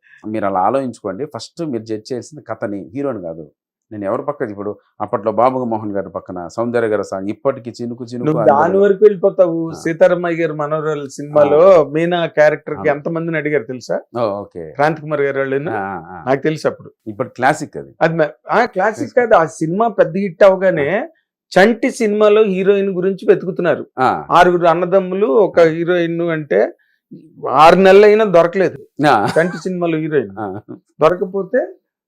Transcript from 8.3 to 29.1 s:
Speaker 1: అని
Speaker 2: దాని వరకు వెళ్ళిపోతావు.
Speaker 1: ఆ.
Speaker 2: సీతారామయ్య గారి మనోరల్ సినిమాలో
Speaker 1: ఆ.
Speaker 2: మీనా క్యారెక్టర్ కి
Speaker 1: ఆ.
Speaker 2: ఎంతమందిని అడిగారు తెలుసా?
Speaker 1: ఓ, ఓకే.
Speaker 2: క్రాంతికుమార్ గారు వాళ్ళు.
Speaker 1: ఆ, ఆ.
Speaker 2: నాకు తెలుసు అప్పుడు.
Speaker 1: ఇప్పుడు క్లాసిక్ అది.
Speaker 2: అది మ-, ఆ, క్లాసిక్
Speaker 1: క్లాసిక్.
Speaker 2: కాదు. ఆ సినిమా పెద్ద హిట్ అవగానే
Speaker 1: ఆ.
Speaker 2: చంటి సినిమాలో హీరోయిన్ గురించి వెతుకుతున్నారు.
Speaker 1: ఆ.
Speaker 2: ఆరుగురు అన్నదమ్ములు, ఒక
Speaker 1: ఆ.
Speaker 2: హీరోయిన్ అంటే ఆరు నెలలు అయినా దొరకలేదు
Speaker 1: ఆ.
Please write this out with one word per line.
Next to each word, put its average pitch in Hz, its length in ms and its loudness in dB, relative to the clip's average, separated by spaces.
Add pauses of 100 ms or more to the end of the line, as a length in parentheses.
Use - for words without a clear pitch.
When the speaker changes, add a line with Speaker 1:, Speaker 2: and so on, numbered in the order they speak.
Speaker 1:
అని 107 80 4
Speaker 2:
దాని 160 280 2
వరకు 202 240 2
వెళ్ళిపోతావు. 185 680 2
Speaker 1:
ఆ. 160 40 -10
Speaker 2:
సీతారామయ్య 170 680 0
గారి 156 120 -2
మనోరల్ 151 560 -4
సినిమాలో 147 760 4
Speaker 1:
ఆ. 135 40 -6
Speaker 2:
మీనా 170 360 -2
క్యారెక్టర్ 151 580 0
కి 151 60 0
Speaker 1:
ఆ. 143 40 2
Speaker 2:
ఎంతమందిని 165 440 -6
అడిగారు 147 260 -2
తెలుసా? 127 380 -8 (180)
Speaker 1:
ఓ, 104 220 -2
ఓకే. 82 300 -14
Speaker 2:
క్రాంతికుమార్ 147 500 -4
గారు 139 160 -2
వాళ్ళు. 135 320 -4
Speaker 1:
ఆ, 113 60 -6
ఆ. 92 520 -10
Speaker 2:
నాకు 135 140 0
తెలుసు 156 260 -4
అప్పుడు. - 240 -8 (160)
Speaker 1:
ఇప్పుడు 107 220 -8
క్లాసిక్ 143 480 -2
అది. - 240 -14
Speaker 2:
అది 165 120 0
మ-, 165 80 -2
ఆ, 156 440 -2
క్లాసిక్ - 60 -6
Speaker 1:
క్లాసిక్. 214 440 -4
Speaker 2:
కాదు. 233 180 2
ఆ 170 120 6
సినిమా 165 420 -4
పెద్ద 175 300 0
హిట్ 196 260 0
అవగానే 185 560 2
Speaker 1:
ఆ. 320 80 -6 (380)
Speaker 2:
చంటి 226 460 2
సినిమాలో 214 520 2
హీరోయిన్ 196 460 0
గురించి 185 380 -4
వెతుకుతున్నారు. 170 600 0 (120)
Speaker 1:
ఆ. 90 320 0
Speaker 2:
ఆరుగురు 175 360 4
అన్నదమ్ములు, 185 600 0
ఒక 214 320 2
Speaker 1:
ఆ. 170 40 6
Speaker 2:
హీరోయిన్ 170 580 0
అంటే 170 520 -2 (760)
ఆరు 156 260 8
నెలలు 190 300 8
అయినా 214 200 6
దొరకలేదు 170 840 0
Speaker 1:
ఆ. 110 200 4 (140)